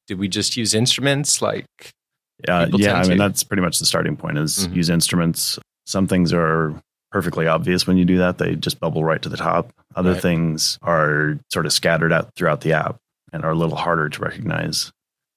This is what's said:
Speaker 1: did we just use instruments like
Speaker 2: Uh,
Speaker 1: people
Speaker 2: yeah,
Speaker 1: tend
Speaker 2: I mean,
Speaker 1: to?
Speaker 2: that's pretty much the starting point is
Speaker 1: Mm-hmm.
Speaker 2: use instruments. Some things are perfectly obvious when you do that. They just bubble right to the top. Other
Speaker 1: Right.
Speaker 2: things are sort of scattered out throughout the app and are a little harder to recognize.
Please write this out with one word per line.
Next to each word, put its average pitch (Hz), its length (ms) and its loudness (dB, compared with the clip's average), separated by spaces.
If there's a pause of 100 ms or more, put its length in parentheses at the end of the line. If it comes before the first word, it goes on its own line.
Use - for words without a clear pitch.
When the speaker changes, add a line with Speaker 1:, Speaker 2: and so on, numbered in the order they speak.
Speaker 1:
did 98 120 -8
we 98 100 -2
just 98 280 -2
use 110 180 -2
instruments 139 680 2
like 107 240 -2 (800)
Speaker 2:
Uh, 87 180 4
Speaker 1:
people 98 140 2
Speaker 2:
yeah, 101 140 4
Speaker 1:
tend 87 40 2
Speaker 2:
I 92 100 4
mean, 90 100 4
Speaker 1:
to? 101 60 4
Speaker 2:
that's 98 200 0
pretty 95 180 -2
much 85 160 0
the - 80 -2
starting 82 300 0
point 80 220 -6
is 76 280 -2
Speaker 1:
Mm-hmm. 87 80 -6
Speaker 2:
use 87 160 0
instruments. 85 680 0 (280)
Some 95 200 0
things 87 260 2
are 80 480 0 (300)
perfectly 85 360 -2
obvious 82 400 0
when 92 120 4
you 90 60 6
do 90 140 4
that. 90 200 2
They 85 180 -2
just 85 240 -6
bubble 82 240 -2
right 80 180 0
to 85 60 -10
the - 80 -8
top. 85 360 -2 (220)
Other 90 180 2
Speaker 1:
Right. 87 100 -2
Speaker 2:
things 82 600 0
are 76 560 0 (140)
sort 82 140 -2
of 76 60 -2
scattered 82 400 2
out 80 240 0
throughout 80 260 0
the 80 100 0
app 78 240 -2 (360)
and 80 120 -6
are 80 60 0
a 80 60 0
little 80 200 0
harder 80 320 -2
to - 140 -10
recognize. 82 680 -6 (460)